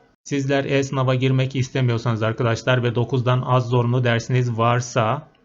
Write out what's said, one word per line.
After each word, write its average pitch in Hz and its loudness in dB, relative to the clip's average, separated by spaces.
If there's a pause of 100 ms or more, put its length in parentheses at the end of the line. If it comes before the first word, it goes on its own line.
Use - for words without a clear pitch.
(240)
Sizler 139 -2
e-sınava 135 0
girmek 131 0
istemiyorsanız 120 0
arkadaşlar 117 0
ve 120 -2
dokuzdan 127 0
az 127 0
zorunlu 123 2
dersiniz 120 0
varsa, 120 0 (180)